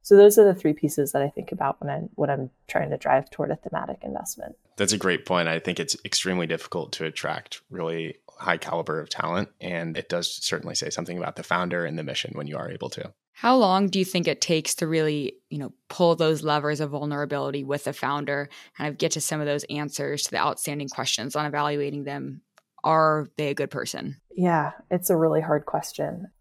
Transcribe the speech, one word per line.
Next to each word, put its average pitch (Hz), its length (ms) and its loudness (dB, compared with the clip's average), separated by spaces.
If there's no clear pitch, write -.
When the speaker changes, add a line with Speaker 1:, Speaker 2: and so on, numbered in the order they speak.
Speaker 1:
So - 140 8
those 208 240 12
are 208 60 12
the 190 100 6
three 156 180 2
pieces 147 380 0
that 143 100 2
I 143 80 0
think - 220 -8
about - 280 -2
when 143 100 -6
I'm, 139 260 -6
when 143 160 0
I'm 131 180 -4
trying 147 220 -2
to 139 80 -4
drive 135 320 0
toward - 220 -4
a - 60 -4
thematic - 440 -8
investment. - 540 -10
Speaker 2:
That's 101 160 0
a 104 40 0
great 90 280 0
point. 87 240 2
I 80 100 0
think 87 200 -4
it's - 240 -4
extremely 90 440 -2
difficult 80 460 -6
to 80 120 -6
attract - 640 -8
really 82 480 -6
high 87 280 -2
caliber 80 420 -4
of 73 100 -10
talent. 87 400 -4
And 82 360 -6
it - 120 -8
does 87 240 -4
certainly 85 300 -6
say - 160 -4
something 87 280 -6
about 85 180 -6
the 85 80 -14
founder 87 420 0
and 80 140 -6
the 78 40 -6
mission - 300 -6
when 73 140 -8
you 76 100 -8
are - 140 -8
able - 200 -10
to. - 200 -10
Speaker 3:
How 247 220 2
long 196 320 4
do 190 120 0
you 185 60 2
think 180 220 -2
it 151 140 0
takes 160 340 0
to 165 120 -2
really, 156 480 0
you 151 100 -8
know, 131 140 -10
pull 170 260 4
those 160 280 2
levers 147 360 0
of 147 120 -4
vulnerability 143 720 -4
with 143 240 -4
a 139 60 -2
founder, 143 560 -4
kind 151 120 -4
of 151 80 -6
get 160 160 0
to 156 80 -2
some 156 180 -2
of 147 80 -2
those 143 220 0
answers 147 540 -4
to - 80 -6
the - 80 0
outstanding 143 500 -2
questions 127 480 -4
on 151 80 0
evaluating 147 580 -2
them? 139 380 -10
Are 156 440 4
they 151 120 0
a 139 40 0
good 139 180 -2
person? - 460 -6
Speaker 1:
Yeah, 170 360 2
it's 180 180 0
a 185 60 4
really 160 260 4
hard 151 240 0
question. 175 600 -6